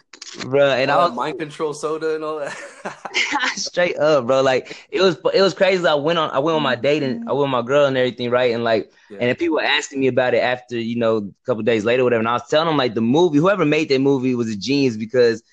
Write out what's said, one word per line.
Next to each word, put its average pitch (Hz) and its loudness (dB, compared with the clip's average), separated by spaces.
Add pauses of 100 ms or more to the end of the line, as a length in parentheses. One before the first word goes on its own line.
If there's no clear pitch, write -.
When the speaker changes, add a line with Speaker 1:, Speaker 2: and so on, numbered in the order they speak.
(500)
Speaker 1:
Bro, 139 4
and 131 0
I 143 2
Speaker 2:
all 175 4
that 175 2
Speaker 1:
was - -12
Speaker 2:
mind 151 4
control 147 -6
soda 156 -4
and 156 -8
all 156 -6
that. 143 -8 (260)
<laughs> - -12
Speaker 1:
<laughs> 254 -2
Straight - -4
up, 143 2
bro. 135 2
Like, - -2
it 170 -2
was, 185 2 (160)
it 180 4
was 196 2
crazy. 185 2
I 156 2
went 156 0
on, 151 0
I - -2
went 160 0
on 151 -2
my 131 0
date, 143 0
and 127 -6
I - -2
went 139 0
with 139 0
my 123 0
girl 139 2
and 131 0
everything, 123 -2
right? 123 2
And, 117 -4
like, 113 0 (180)
Speaker 2:
Yeah. 98 -14
Speaker 1:
and 123 0
then 127 0
people 165 -2
were 123 -2
asking 139 -2
me 131 2
about 127 0
it 110 4
after, 123 -4
you 117 -4
know, 113 0
a - -10
couple 113 -2
days 113 2
later, 127 2
whatever. 120 2
And 113 -2
I 120 0
was 120 -4
telling 156 2
them, 156 0
like, 127 0
the 117 -2
movie, 143 2
whoever 180 2
made 156 0
that 131 2
movie 131 0
was 117 -2
a 107 -8
genius 123 0
because 113 0 (120)